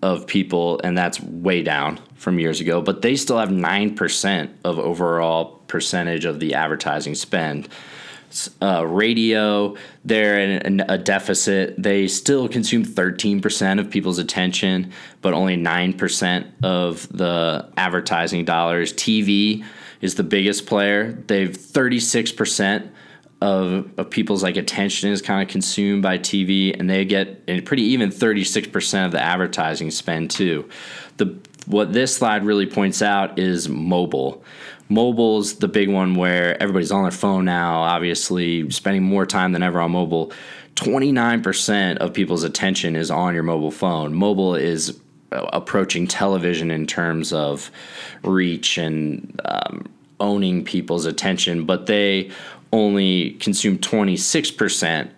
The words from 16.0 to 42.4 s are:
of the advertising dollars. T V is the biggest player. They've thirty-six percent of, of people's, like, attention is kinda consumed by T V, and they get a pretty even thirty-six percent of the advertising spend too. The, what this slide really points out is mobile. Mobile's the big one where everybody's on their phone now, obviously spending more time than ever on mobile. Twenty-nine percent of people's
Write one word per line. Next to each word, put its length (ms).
of 460
the 680
advertising 680
dollars. 480
T 300
V 420
is 140
the 80
biggest 440
player. 460
They've 420
thirty-six 760
percent 600
of, 560
of 120
people's, 320
like, 160
attention 500
is 140
kinda 240
consumed 560
by 160
T 260
V, 300
and 160
they 160
get 420
a 140
pretty 220
even 280
thirty-six 560
percent 380
of 60
the 80
advertising 720
spend 400
too. 380
The, 200
what 260
this 220
slide 300
really 220
points 360
out 360
is 300
mobile. 760
Mobile's 640
the 140
big 200
one 280
where 440
everybody's 300
on 120
their 100
phone 320
now, 360
obviously 880
spending 340
more 200
time 280
than 100
ever 180
on 120
mobile. 400
Twenty-nine 680
percent 580
of 120
people's 300